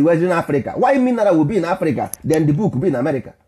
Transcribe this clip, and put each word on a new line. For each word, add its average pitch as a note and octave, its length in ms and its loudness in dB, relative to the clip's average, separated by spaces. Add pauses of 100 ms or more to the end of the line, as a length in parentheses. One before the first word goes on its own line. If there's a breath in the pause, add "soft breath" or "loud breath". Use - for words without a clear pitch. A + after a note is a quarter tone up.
(140)
is D#3+ 80 0
in F3+ 100 0
Africa? D3 440 -2
Why C4 220 2
mineral A#3 380 2
will D#3 80 4
be G3+ 140 -2
in E3 60 0
Africa, D3 460 -2 (140)
then D#3 220 2
the D3+ 60 4
book F3+ 200 0
will B2+ 80 -4
be F#3 80 0
in D3 60 0
America? B2+ 400 -4 (140)